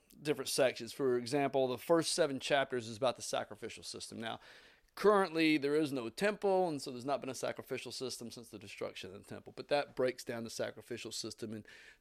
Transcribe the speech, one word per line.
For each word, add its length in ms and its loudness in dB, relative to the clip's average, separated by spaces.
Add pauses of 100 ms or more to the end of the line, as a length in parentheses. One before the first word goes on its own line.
(220)
different 280 -2
sections. 420 2
For 260 2
example, 520 2
the 80 -2
first 360 4
seven 260 2
chapters 500 2
is 80 -8
about 180 2
the 60 -14
sacrificial 600 -6
system. 360 -10
Now, 200 -6 (540)
currently, 640 6
there 180 2
is 160 4
no 180 -2
temple, 600 2
and 120 -4
so 100 -8
there's 140 -10
not 160 0
been 80 -6
a 60 -6
sacrificial 560 -4
system 380 -8
since 200 -16
the 100 -12
destruction 540 -10
of 100 -16
the 60 -20
temple. 260 -14
But 140 -14
that 260 0
breaks 280 0
down 200 -6
the 60 -8
sacrificial 600 -8
system 420 -8
and 120 -10 (360)